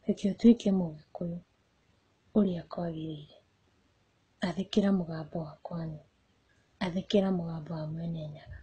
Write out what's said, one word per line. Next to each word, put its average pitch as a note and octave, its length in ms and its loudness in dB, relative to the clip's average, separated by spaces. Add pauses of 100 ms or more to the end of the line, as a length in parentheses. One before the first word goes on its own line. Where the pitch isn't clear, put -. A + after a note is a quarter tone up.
Reke G3 240 0
utuike A3+ 420 6
Mugikuyu E3+ 680 -4 (920)
uria F#3 280 2
kwagirire. D#3+ 760 -8 (1040)
Athikira G3 520 0
mugambo D#3+ 460 -4
wa D3+ 240 -10
kwanyu. D#3+ 360 -8 (840)
Athikira F#3+ 520 2
mugambo E3 420 -4
wa D#3 120 -6
mwene D#3+ 420 -6
nyaga. - 340 -16